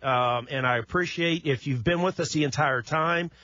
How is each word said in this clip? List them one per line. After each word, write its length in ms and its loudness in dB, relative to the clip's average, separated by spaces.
um, 480 0
and 160 -2
I 120 2
appreciate 680 -2
if 220 0
you've 160 -2
been 180 2
with 200 0
us 100 -2
the 140 2
entire 360 0
time. 480 0